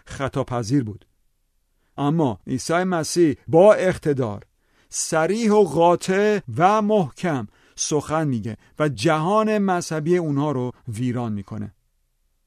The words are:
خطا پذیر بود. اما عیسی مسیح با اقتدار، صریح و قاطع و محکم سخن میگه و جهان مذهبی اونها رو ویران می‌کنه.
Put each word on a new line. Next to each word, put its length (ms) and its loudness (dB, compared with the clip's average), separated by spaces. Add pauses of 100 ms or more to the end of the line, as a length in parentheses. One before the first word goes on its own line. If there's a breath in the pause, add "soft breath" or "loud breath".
خطا 380 -6
پذیر 400 -2
بود. 220 -12 (920)
اما 500 0
عیسی 360 -2
مسیح 520 0 (120)
با 260 8
اقتدار، 680 -2 (460)
صریح 640 0
و 120 6
قاطع 760 2 (180)
و 240 4
محکم 680 -2 (280 soft breath)
سخن 520 -2
میگه 300 -4 (220 soft breath)
و 100 2
جهان 680 0
مذهبی 600 -2
اونها 340 -2
رو 200 -4 (160 soft breath)
ویران 460 -4
می‌کنه. 400 -10 (720)